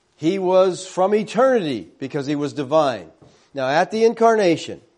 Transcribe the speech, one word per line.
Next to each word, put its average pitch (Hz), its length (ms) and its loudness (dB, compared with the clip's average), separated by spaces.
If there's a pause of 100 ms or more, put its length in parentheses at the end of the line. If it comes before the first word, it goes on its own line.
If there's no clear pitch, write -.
(160)
He 180 220 -2
was 185 480 2
from 190 260 0
eternity 202 840 0
because 135 280 -8
he 147 100 -2
was 143 160 -4
divine. 131 580 -2 (420)
Now, 131 160 -6
at 170 220 2
the 220 140 0
incarnation, 220 760 2 (180)